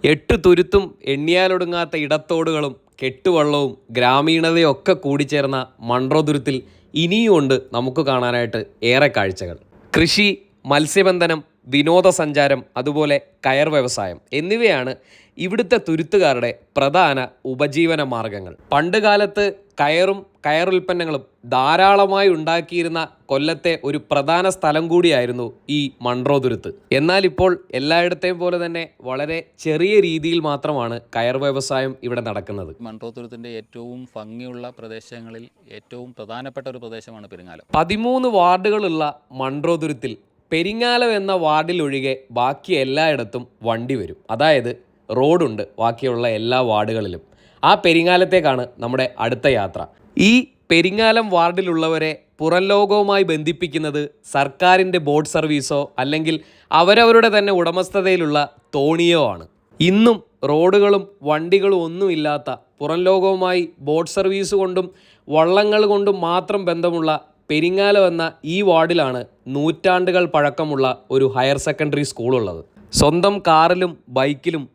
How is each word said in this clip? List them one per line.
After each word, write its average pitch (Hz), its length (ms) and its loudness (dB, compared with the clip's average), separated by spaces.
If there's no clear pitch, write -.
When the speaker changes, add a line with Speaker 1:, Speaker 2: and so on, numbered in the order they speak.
Speaker 1:
എട്ട് 156 240 0
തുരുത്തും 185 380 4
എണ്ണിയാലൊടുങ്ങാത്ത 175 880 0
ഇടത്തോടുകളും 151 720 -2
കെട്ടുവള്ളവും 147 720 0
ഗ്രാമീണതയും 156 800 2
ഒക്കെ 180 240 0
കൂടിച്ചേർന്ന 139 600 -2
മൺട്രോതുരുത്തിൽ 139 680 0
ഇനിയും 185 440 2
ഉണ്ട് 135 180 2
നമുക്ക് 127 340 -2
കാണാനായിട്ട് 120 500 -2
ഏറെ 127 340 4
കാഴ്ചകൾ. 92 400 -4
കൃഷി, 170 320 2
മത്സ്യബന്ധനം, 165 760 2
വിനോദസഞ്ചാരം, 147 880 2
അതുപോലെ 143 400 0
കയർ 139 220 2
വ്യവസായം 120 520 -2
എന്നിവയാണ് 160 640 0
ഇവിടുത്തെ 208 400 0
തുരുത്തുകാരുടെ 156 600 0
പ്രധാന 143 500 2
ഉപജീവന 147 580 -2
മാർഗങ്ങൾ. 101 420 -8
പണ്ട് 160 260 0
കാലത്ത് 208 460 2
കയറും 185 460 0
കയറുൽപ്പന്നങ്ങളും 175 760 -2
ധാരാളമായി 196 840 4
ഉണ്ടാക്കിയിരുന്ന 165 720 -4
കൊല്ലത്തെ 156 420 -2
ഒരു 143 140 -4
പ്രധാന 160 380 2
സ്ഥലം 165 440 -2
കൂടിയായിരുന്നു 123 540 2
ഈ 147 100 -2
മൺട്രോ 127 380 0
തുരുത്ത്. 113 260 -4
എന്നാൽ 180 320 2
ഇപ്പോൾ 185 200 2
എല്ലായിടത്തെയും 175 600 0
പോലെ 175 260 -2
തന്നെ 170 180 -8
വളരെ 147 300 -6
ചെറിയ 180 360 2
രീതിയിൽ 165 480 -2
മാത്രമാണ് 131 520 -4
കയർ 120 280 -2
വ്യവസായം 135 500 -4
ഇവിടെ 120 220 -6
നടക്കുന്നത്. 98 520 -10
Speaker 2:
മൺട്രോ 113 300 -16
തുരുത്തിൻ്റെ 117 380 -18
ഏറ്റവും 120 520 -16
ഭംഗിയുള്ള 120 600 -16
പ്രദേശങ്ങളിൽ 113 680 -18
ഏറ്റവും 123 420 -18
പ്രധാനപ്പെട്ട 127 540 -14
ഒരു 123 60 -16
പ്രദേശമാണ് 113 560 -18
പെരിങ്ങാലം. 87 300 -20
Speaker 1:
പതിമൂന്ന് 233 520 0
വാർഡുകളുള്ള 180 720 0
മൺട്രോ 143 440 -2
തുരുത്തിൽ 127 380 -8
പെരിങ്ങാലം 226 680 0
എന്ന 196 120 -4
വാർഡിലൊഴികെ 151 720 -2
ബാക്കി 143 340 -2
എല്ലായിടത്തും 131 600 -2
വണ്ടി 120 260 -4
വരും, 98 220 -8
അതായത് 113 460 0
റോഡുണ്ട് 139 440 0
ബാക്കിയുള്ള 117 500 -2
എല്ലാ 117 320 -2
വാർഡുകളിലും. 107 600 -2
ആ 180 100 6
പെരിങ്ങാലത്തേക്കാണ് 170 840 2
നമ്മുടെ 127 240 -2
അടുത്ത 117 220 -4
യാത്ര. 104 340 -2
ഈ - 20 6
പെരിങ്ങാലം 214 640 2
വാർഡിലുള്ളവരെ 165 760 0
പുറം 170 320 0
ലോകവുമായി 202 600 2
ബന്ധിപ്പിക്കുന്നത് 156 680 -4
സർക്കാരിൻ്റെ 180 680 2
ബോട്ട് 151 260 0
സർവീസോ 151 460 0
അല്ലെങ്കിൽ 156 380 -2
അവരവരുടെ 226 580 6
തന്നെ 202 220 2
ഉടമസ്ഥതയിലുള്ള 175 800 0
തോണിയോ 160 480 2
ആണ്. 82 140 -12
ഇന്നും 208 420 4
റോഡുകളും 196 540 4
വണ്ടികളും 180 640 0
ഒന്നുമില്ലാത്ത, 151 720 -4
പുറം 160 300 -4
ലോകവുമായി 185 560 2
ബോട്ട് 156 360 -2
സർവീസ് 196 380 -2
കൊണ്ടും 185 340 -2
വള്ളങ്ങൾ 202 640 2
കൊണ്ടും 202 360 0
മാത്രം 185 360 -2
ബന്ധമുള്ള 170 560 -2
പെരിങ്ങാലം 190 560 2
എന്ന 170 260 -2
ഈ 165 180 -4
വാർഡിലാണ് 165 580 2
നൂറ്റാണ്ടുകൾ 180 720 0
പഴക്കമുള്ള 147 520 0
ഒരു 135 160 2
ഹയർ 135 220 2
സെക്കൻഡറി 147 340 -2
സ്കൂളുള്ളത്. 113 640 -4
സ്വന്തം 175 420 2
കാറിലും 170 480 4
ബൈക്കിലും 139 560 -4